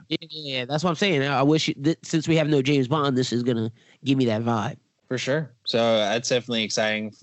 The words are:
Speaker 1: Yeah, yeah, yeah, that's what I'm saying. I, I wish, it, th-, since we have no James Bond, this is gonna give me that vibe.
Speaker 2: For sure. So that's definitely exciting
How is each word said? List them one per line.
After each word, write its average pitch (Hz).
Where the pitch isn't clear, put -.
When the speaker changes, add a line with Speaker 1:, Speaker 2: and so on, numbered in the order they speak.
Speaker 1:
Yeah, 160
yeah, 151
yeah, 123
that's 147
what 180
I'm 156
saying. 170
I, 139
I -
wish, 151
it, 139
th-, 160
since 160
we 160
have 156
no 147
James 135
Bond, 139
this 123
is 120
gonna 113
give 135
me 127
that 113
vibe. 117
Speaker 2:
For 127
sure. 139
So 113
that's 107
definitely 117
exciting 107